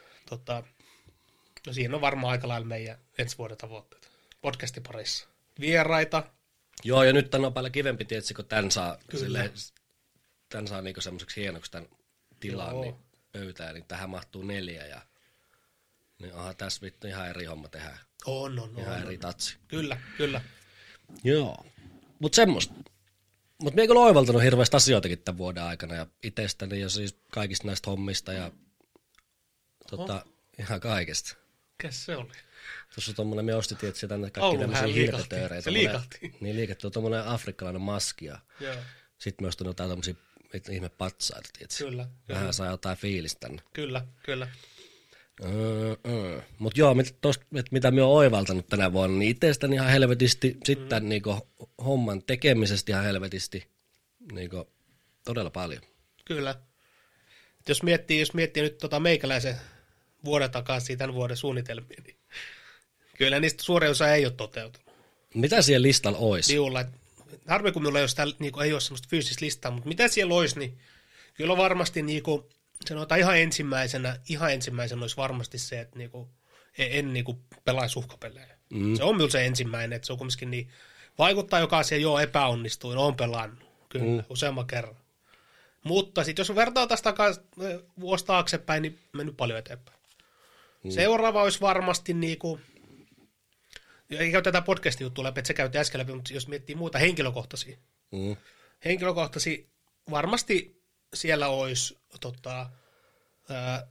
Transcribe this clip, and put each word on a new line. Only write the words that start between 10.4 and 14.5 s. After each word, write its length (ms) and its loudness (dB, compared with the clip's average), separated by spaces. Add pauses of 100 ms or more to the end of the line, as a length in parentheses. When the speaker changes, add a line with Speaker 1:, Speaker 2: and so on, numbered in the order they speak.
Speaker 2:
tän 200 -10
saa 140 -8
niinku 180 -10
semmoiseksi 400 -12
hienoksi 300 -8
tän 160 -14 (540)
tilan, 300 -10
Speaker 1:
Joo. 120 -8
Speaker 2:
niin 120 -8 (380)
pöytään, 420 -14
niin 140 -18
tähän 220 -10
mahtuu 320 -14
neljä, 440 -10